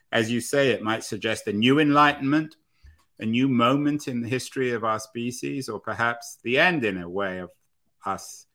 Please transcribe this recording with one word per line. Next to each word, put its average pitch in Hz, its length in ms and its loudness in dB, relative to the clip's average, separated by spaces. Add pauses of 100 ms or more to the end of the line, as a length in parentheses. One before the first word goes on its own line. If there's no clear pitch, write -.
(100)
As 113 180 2
you 117 120 0
say, 139 300 2
it 104 120 -2
might 110 220 -2
suggest 107 420 -4
a 107 60 -2
new 120 260 4
enlightenment, 147 760 4 (640)
a - 40 -6
new 120 240 2
moment 143 600 2
in 120 120 -4
the 120 80 -6
history 127 440 -2
of 113 100 -2
our 110 160 0
species, 123 720 -6
or 104 100 -6
perhaps 117 640 -4
the 123 160 0
end, 165 260 2
in 95 140 -2
a 87 100 -8
way, 92 300 -4
of 90 120 -12 (540)
us - 500 -8